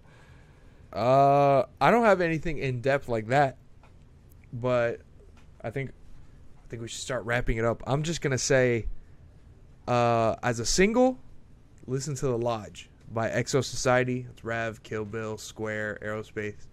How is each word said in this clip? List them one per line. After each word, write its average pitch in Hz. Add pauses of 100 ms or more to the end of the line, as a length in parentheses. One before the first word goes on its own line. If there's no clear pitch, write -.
(920)
Uh, 139 (160)
I 143
don't 233
have 190
anything 165
in 127
depth 135
like 113
that, 135 (960)
but 120 (640)
I 117
think, 135
I -
think 117
we 117
should -
start 120
wrapping 120
it 113
up. 113
I'm 139
just 160
gonna 135
say, 123 (1000)
uh, 117
as 117
a 110
single, 247 (680)
listen 135
to 139
The 123
Lodge 110 (240)
by 113
Exo 123
Society. 127
It's -
Rav, 113
Kill 110
Bill, 110
Square, 107
Aerospace. 107